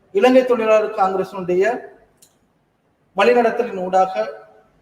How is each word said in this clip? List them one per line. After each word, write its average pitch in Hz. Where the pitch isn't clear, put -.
இலங்கை 247
தொழிலாளர் 220
காங்கிரசினுடைய 190
வழிநடத்தலின் 220
ஊடாக 190